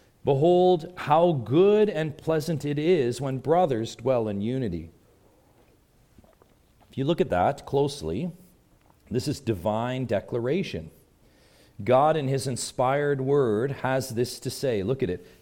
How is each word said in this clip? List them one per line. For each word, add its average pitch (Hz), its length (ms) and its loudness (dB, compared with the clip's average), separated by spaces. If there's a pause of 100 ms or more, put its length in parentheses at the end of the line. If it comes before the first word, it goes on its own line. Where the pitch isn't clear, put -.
(240)
"Behold, 170 720 4
how 165 360 4
good 180 580 4
and 156 260 -4
pleasant 160 480 -2
it 143 140 -2
is 147 420 2
when 135 200 -4
brothers 139 560 0
dwell 120 320 0
in 101 140 -4
unity." 104 500 -4 (2000)
If - 80 -8
you 135 60 -2
look 165 140 2
at 170 120 -2
that 98 340 0
closely, 139 640 -2 (800)
this 120 180 -4
is 147 120 -4
divine 113 640 -4
declaration. 117 840 -4 (920)
God 135 320 4
in 143 120 -4
his 135 180 -2
inspired 135 760 -2
word 131 500 2
has 131 380 -2
this 120 320 -4
to 127 100 -6
say. 117 320 -2
Look 123 180 -2
at 113 80 0
it. 90 160 -8 (160)